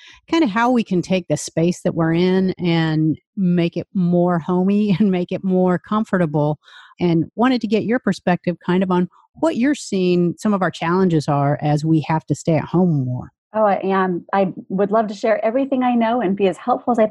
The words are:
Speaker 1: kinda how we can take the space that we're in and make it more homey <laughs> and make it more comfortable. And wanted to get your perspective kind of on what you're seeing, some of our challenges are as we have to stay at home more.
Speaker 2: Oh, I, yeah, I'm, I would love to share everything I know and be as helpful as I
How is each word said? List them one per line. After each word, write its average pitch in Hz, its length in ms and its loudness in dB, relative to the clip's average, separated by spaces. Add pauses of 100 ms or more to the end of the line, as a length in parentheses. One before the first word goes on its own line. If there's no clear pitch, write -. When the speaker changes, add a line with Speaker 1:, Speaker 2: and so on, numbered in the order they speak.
(300)
Speaker 1:
kinda 330 160 2
how 233 240 0
we 240 140 2
can 180 180 0
take 185 260 -2
the 151 100 0
space - 440 -2
that 160 120 -2
we're 160 200 0
in 185 440 2
and 160 600 0 (180)
make 175 420 0
it 156 160 -8
more 175 440 2
homey 190 560 0
<laughs> 156 40 -4
and 208 120 4
make 180 220 -2
it 185 120 -6
more 185 340 2
comfortable. 156 800 -2 (420)
And 165 240 2 (120)
wanted 247 260 0
to 220 40 -6
get 202 180 0
your 226 140 0
perspective 180 580 -2 (100)
kind 185 160 2
of 185 80 -2
on 180 180 0 (260)
what - 220 -2
you're 262 180 0
seeing, 180 640 0
some 214 140 -2
of 196 100 0
our 170 80 0
challenges 170 580 0
are 143 340 0
as 147 240 0
we 160 220 2
have 160 180 -2
to 147 80 -2
stay 160 220 -2
at - 100 -2
home 160 400 0
more. 123 240 -8 (240)
Speaker 2:
Oh, 214 100 2
I, 196 180 2
yeah, 190 180 0
I'm, 180 340 -4
I 196 180 0 (160)
would 196 220 -2
love 220 180 0
to 208 60 -8
share 214 280 -2
everything 254 400 -2
I 247 120 0
know 233 260 0
and 196 160 -2
be 196 120 2
as 170 100 -2
helpful 254 340 -4
as 233 60 0
I 220 120 2